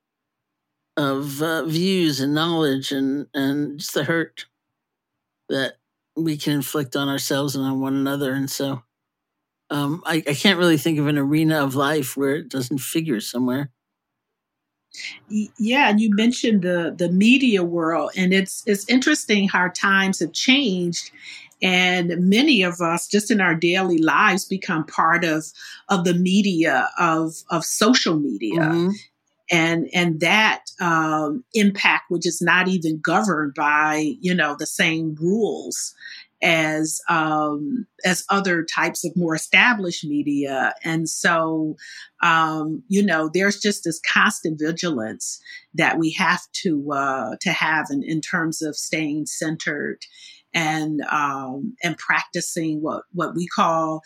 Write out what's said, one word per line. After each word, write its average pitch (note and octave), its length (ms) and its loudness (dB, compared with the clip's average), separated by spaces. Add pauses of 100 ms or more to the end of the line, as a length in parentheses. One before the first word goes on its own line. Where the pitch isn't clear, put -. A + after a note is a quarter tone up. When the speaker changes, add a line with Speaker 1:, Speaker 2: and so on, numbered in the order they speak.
(960)
Speaker 1:
of, C#3 460 -2
uh, D#3+ 220 -2
views E3 560 0
and C#3+ 140 0
knowledge D#3 580 0
and, C3+ 420 -2
and C#3+ 440 -4
just - 160 -10
the D3+ 100 -2
hurt E3 420 -4 (1000)
that C3+ 260 -4 (420)
we D#3+ 200 -2
can D3 160 -2
inflict C#3+ 440 -2
on C#3 120 -2
ourselves C#3 460 -2
and C3+ 100 -2
on C3+ 160 -2
one C3+ 140 -2
another. C#3 380 -2
And C3+ 180 -2
so, C3+ 320 -4 (880)
um, D3 340 -4
I, D#3+ 220 0
I C#3+ 80 -2
can't F3+ 240 2
really E3+ 200 4
think D#3+ 200 0
of C#3+ 80 0
an D3 120 2
arena D#3 460 2
of C3+ 100 -2
life C#3+ 420 0
where C#3 200 0
it E3 120 -10
doesn't C3 300 -4
figure D#3 420 -2
somewhere. B2+ 500 -4 (1600)
Speaker 2:
Y-, G#3+ 180 -4 (100)
yeah, A#3+ 300 2
and G#3 120 4
you A3+ 120 2
mentioned A3 500 2
the, F3 340 0
the F3 140 0
media A3 520 4
world, E3 540 0
and F#3 160 2
it's, F#3+ 340 0
it's G3+ 220 -2
interesting A#3+ 600 2
how F3+ 200 2
times G3 500 2
have D#3+ 140 -2
changed, F#3 800 0 (500)
and F3+ 640 2
many A#3 340 6
of F3 180 -2
us, E3+ 260 0
just G#3 240 0
in G#3+ 100 4
our F3 140 2
daily F3 440 2
lives, F3+ 460 2
become F#3 420 -4
part E3+ 380 2
of, D#3+ 200 -2 (440)
of F3+ 160 2
the F3 100 2
media, F3 840 2
of, D#3+ 360 0 (160)
of E3+ 140 0
social G#3+ 540 2
media. B2 420 -2
Speaker 1:
Mm-hmm. E3+ 300 2 (600)
Speaker 2:
And, E3 400 2
and E3+ 280 2
that, F#3+ 500 2 (100)
um, D#3 640 0 (100)
impact, G3 540 2
which E3+ 160 -2
is E3+ 160 -2
not F3+ 280 4
even D#3+ 320 0
governed E3 540 0
by, D3+ 640 0
you F3+ 120 0
know, D3+ 240 0
the G3+ 100 -8
same D#3+ 540 -2
rules E3+ 720 -2 (500)
as, D#3+ 680 0
um, D3+ 760 -2 (180)
as F3+ 260 0
other F#3 340 0
types E3 400 -2
of D#3+ 120 -6
more E3+ 180 0
established G3 720 2
media. C#3+ 680 -2 (100)
And E3 240 -2
so, D#3+ 680 0 (460)
um, D#3+ 640 2
you G3+ 160 4
know, D#3+ 280 0
there's G3 280 0
just G3+ 240 -2
this E3 160 -4
constant F#3+ 580 0
vigilance D3+ 840 -4 (340)
that D#3 240 2
we D#3+ 140 0
have F3 280 0 (220)
to, D3 300 -2
uh, C3+ 480 -2
to F3+ 100 -2
have D#3 400 0
in, C#3+ 120 -2
in D#3+ 180 -2
terms D#3+ 420 -2
of D3+ 140 -6
staying D#3 500 -4
centered D#3 720 -6 (560)
and, D#3 560 -2
um, C#3 720 -4
and E3+ 160 -2
practicing D#3+ 840 -2
what, C#3+ 300 -6
what E3 220 -4
we F3 120 -2
call D#3+ 600 0